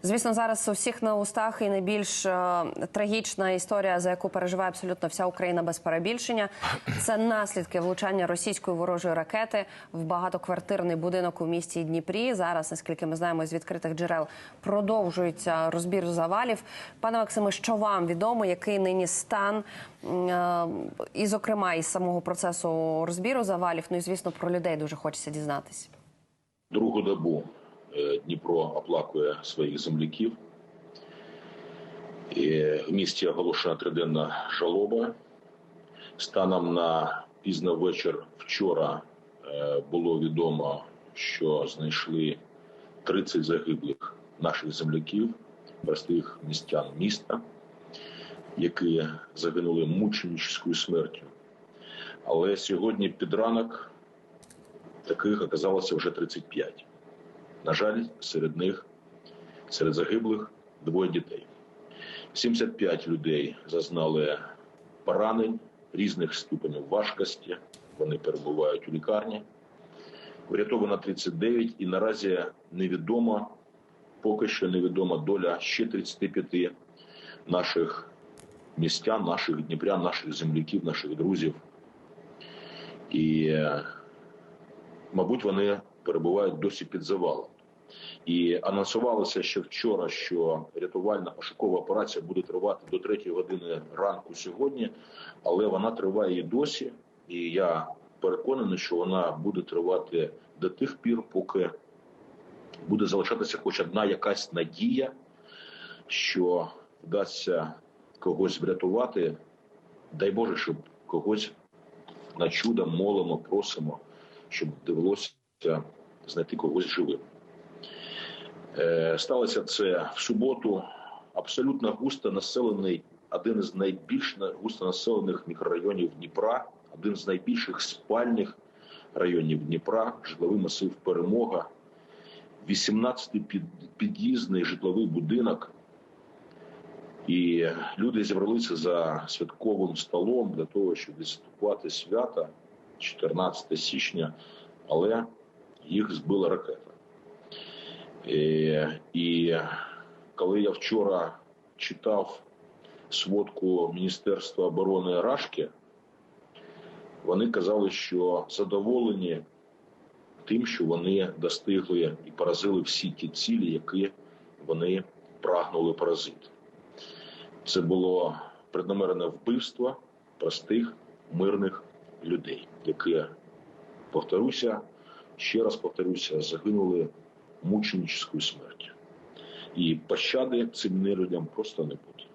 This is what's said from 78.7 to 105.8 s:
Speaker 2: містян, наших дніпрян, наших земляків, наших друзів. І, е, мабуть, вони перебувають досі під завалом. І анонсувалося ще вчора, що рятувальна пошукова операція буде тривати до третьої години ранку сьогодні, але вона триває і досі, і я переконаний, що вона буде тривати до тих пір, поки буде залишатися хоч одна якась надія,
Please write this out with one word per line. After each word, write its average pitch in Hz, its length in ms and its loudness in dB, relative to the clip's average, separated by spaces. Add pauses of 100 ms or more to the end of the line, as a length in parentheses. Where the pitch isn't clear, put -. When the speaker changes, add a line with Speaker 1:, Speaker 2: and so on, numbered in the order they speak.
Speaker 2:
містян, 95 460 2
наших 85 380 -2
дніпрян, 82 400 0
наших 85 320 -2
земляків, 80 520 0
наших 78 300 -2
друзів. 80 400 2 (1500)
І, 78 380 4
е, 76 360 2 (1300)
мабуть, 101 300 2
вони 101 380 2 (220)
перебувають 87 560 2
досі 95 260 -2
під 87 160 -6
завалом. 80 440 0 (800)
І 87 380 4
анонсувалося 98 800 2
ще - 160 0
вчора, 90 500 0
що 82 560 0 (100)
рятувальна 90 560 -2
пошукова - 480 0
операція 98 460 0
буде 90 160 0
тривати 92 500 0
до 92 80 0
третьої 92 360 -2
години 87 460 -2 (140)
ранку 98 400 -2
сьогодні, 120 540 -2 (540)
але 95 240 4
вона 98 240 2
триває 98 480 2
і 87 40 -4
досі, 131 480 0 (360)
і 87 240 -4
я 85 360 2 (320)
переконаний, 95 580 0
що - 180 -4
вона 90 360 2
буде 90 300 -2
тривати 85 720 0 (300)
до 92 80 0
тих - 280 -4
пір, 117 340 0
поки 95 380 0 (1200)
буде 104 180 4
залишатися 98 520 0
хоч - 220 -2
одна 98 260 0
якась 98 480 0
надія, 113 580 0 (960)